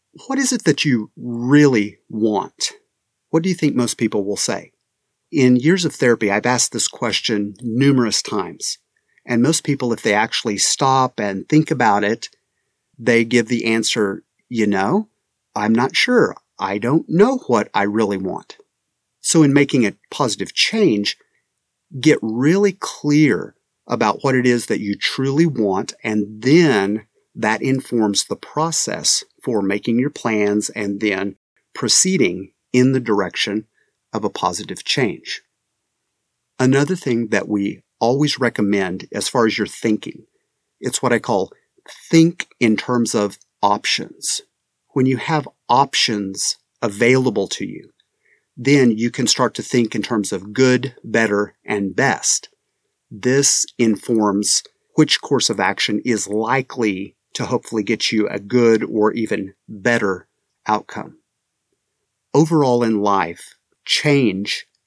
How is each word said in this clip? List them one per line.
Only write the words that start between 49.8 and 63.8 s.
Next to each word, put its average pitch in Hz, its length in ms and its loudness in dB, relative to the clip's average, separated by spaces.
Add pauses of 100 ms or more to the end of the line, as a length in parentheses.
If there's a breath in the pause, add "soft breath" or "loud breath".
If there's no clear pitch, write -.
in 113 80 -4
terms 107 300 -4
of 98 200 -8
good, 127 500 2
better, 107 520 0 (100)
and 98 320 -4
best. - 540 -2 (600)
This 127 540 0 (140)
informs 104 840 0 (340)
which - 260 2
course 127 260 0
of 104 120 -4
action 98 440 -2
is 113 240 -2
likely 110 880 -2 (160)
to - 140 -8
hopefully 113 360 -4
get 107 300 -2
you 107 160 0
a 101 100 -6
good 113 460 4
or 107 280 2
even 98 420 -4 (120)
better 104 640 -2 (380)
outcome. - 540 -6 (1120)
Overall 143 480 2
in 113 180 0
life, 98 540 -2 (320)